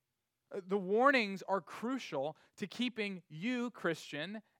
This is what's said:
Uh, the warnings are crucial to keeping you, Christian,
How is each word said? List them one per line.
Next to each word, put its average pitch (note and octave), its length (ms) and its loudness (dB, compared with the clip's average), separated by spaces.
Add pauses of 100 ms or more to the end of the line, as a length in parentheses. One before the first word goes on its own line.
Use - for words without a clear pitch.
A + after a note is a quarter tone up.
(520)
Uh, G3+ 140 -4
the F#3+ 100 0
warnings G#3 680 4
are F#3+ 180 2
crucial E3 760 -4 (200)
to G#3 100 -6
keeping G3+ 640 -2
you, A#3+ 400 -2
Christian, E3+ 720 -4 (180)